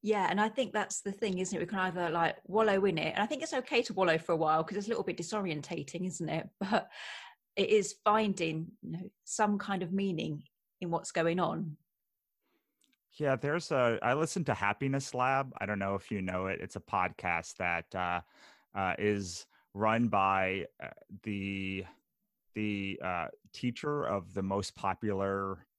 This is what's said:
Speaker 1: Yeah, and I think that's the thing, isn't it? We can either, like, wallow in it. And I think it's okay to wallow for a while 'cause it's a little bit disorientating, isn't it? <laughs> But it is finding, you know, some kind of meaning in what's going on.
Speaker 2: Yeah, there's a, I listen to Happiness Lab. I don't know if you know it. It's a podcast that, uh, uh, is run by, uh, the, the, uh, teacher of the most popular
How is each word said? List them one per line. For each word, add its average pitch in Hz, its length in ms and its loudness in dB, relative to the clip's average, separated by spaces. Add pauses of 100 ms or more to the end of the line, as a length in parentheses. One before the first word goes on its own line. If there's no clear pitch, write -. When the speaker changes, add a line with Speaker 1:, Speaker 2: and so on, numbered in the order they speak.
Speaker 1:
Yeah, 202 260 2
and 196 120 4
I 220 80 4
think 220 240 -2
that's - 280 -2
the 202 100 -4
thing, 196 280 -2
isn't 185 160 -2
it? 160 60 0
We 170 60 -2
can 196 120 -2
either, 180 300 0
like, 165 360 2
wallow 202 400 4
in 170 140 4
it. 160 140 0
And 202 100 2
I - 20 2
think 269 160 -4
it's 320 120 -6
okay 254 300 2
to 220 100 -4
wallow 170 260 4
for 170 140 2
a - 20 6
while 156 280 4
'cause 185 140 -4
it's 202 100 -4
a - 20 -6
little 202 140 0
bit 175 140 -2
disorientating, 170 920 -4
isn't 165 220 -4
it? 160 240 -2
<laughs> - 60 -20
But 196 300 0 (680)
it 196 140 2
is 202 340 4
finding, 175 680 2 (100)
you 160 100 -10
know, 180 180 -8 (140)
some 208 340 2
kind 202 260 -4
of 170 80 -4
meaning 160 520 -2 (360)
in 175 120 -4
what's - 200 -2
going 165 280 2
on. 165 380 -2 (1400)
Speaker 2:
Yeah, 143 220 2
there's 151 360 -2
a, 120 300 4
I 123 120 2
listen 156 320 0
to 123 80 2
Happiness 135 600 0
Lab. 131 440 2
I 101 60 -2
don't 101 140 -2
know 98 160 0
if - 160 -6
you 104 100 -2
know 92 260 -2
it. 95 140 -4
It's - 160 -10
a 95 40 -8
podcast 90 760 -2
that, 85 380 -4
uh, 87 260 -2 (540)
uh, 95 240 0
is 101 480 -2 (260)
run 110 340 4
by, 95 580 2 (180)
uh, - 60 -8 (340)
the, 98 640 -4 (680)
the, 101 460 -2
uh, 87 260 -2 (260)
teacher 147 500 -4
of 95 300 -2
the 95 100 -2
most 98 320 -2
popular 98 920 -2 (140)